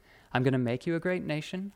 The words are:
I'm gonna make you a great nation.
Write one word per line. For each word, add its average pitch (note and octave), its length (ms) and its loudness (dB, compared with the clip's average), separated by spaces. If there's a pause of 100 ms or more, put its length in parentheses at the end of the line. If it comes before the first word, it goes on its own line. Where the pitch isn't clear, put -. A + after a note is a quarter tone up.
(320)
I'm B2 120 4
gonna C3 140 4
make B2 280 0
you E3+ 80 0
a E3 60 0
great F3+ 240 -2
nation. F#3 520 -6